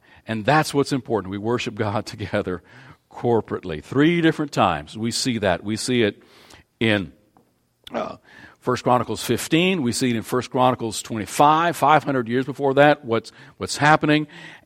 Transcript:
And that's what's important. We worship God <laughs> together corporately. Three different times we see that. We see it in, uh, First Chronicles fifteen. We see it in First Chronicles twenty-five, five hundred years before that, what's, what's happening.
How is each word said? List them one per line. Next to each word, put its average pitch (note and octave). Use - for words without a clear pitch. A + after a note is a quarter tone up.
And A2
that's D3
what's C#3
important. A2+
We G2+
worship A2
God G#2
<laughs> -
together G2
corporately. G#2
Three E3
different D#3
times F2+
we A2+
see A#2
that. F#2+
We G#2+
see B2
it G2+
in, G#2
uh, -
First -
Chronicles A#2+
fifteen. E3+
We A#2+
see B2+
it A#2
in A2
First -
Chronicles B2
twenty-five, D3+
five C#3+
hundred C3
years B2
before C3+
that, D3
what's, A2+
what's -
happening. D3+